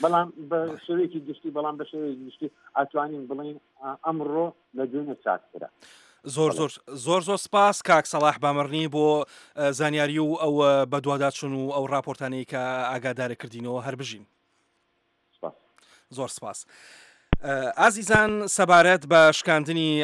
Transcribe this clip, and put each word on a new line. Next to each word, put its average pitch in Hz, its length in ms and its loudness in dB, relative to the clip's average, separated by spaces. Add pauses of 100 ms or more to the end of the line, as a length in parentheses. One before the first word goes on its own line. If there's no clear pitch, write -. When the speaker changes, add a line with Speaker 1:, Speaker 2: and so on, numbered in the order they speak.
Speaker 1:
بەڵام 175 240 2 (220)
بە 165 100 0 (100)
Speaker 2:
بەڵێ. 151 160 -12
Speaker 1:
شێوەیەکی 175 420 -2
گشتی، 151 300 -10
بەڵام 147 220 -4
بە 147 120 -8
شێوەیەکی 139 360 -8
گشتی 143 200 -12 (300)
ئەتوانین 147 520 -4
بڵێن، 147 280 -10 (240)
ئە، 135 80 -10 (160)
ئەمڕۆ 160 420 -2 (300)
لە 131 140 -4
دوێنێ 143 320 -6
چاکترە. 90 460 -6 (640)
Speaker 2:
زۆر، 156 160 2
Speaker 1:
بەڵێ. - 80 -4
Speaker 2:
زۆر، 147 120 -2 (340)
زۆر، 175 220 2
زۆر 196 200 -2
سپاس 202 300 4 (100)
کاک 165 260 6
سەلاح 147 300 4
بامەڕنی 143 520 0
بۆ، 151 120 4 (520)
ئە، 147 60 0 (140)
زانیاری 151 400 0
و 156 140 0 (100)
ئەو، 151 200 0
ئە، 139 80 6 (200)
بەدواداچوون 139 640 -2
و 135 220 -4
ئەو 135 180 -2
ڕاپۆرتانەی 131 580 -6
کە 135 100 -6 (300)
ئاگادارە 123 500 -6
کردینەوە. 120 460 -8
هەر 131 140 -8
بژین. 110 240 -14 (1080)
Speaker 1:
سپاس. 82 180 -12 (640)
Speaker 2:
زۆر 131 200 -6
سپاس. 104 220 -12 (840)
ئە، 139 100 -2 (240)
ئازیزان، 214 520 4 (260)
سەبارەت 175 540 6
بە 165 100 10 (160)
شکاندنی 160 520 0 (140)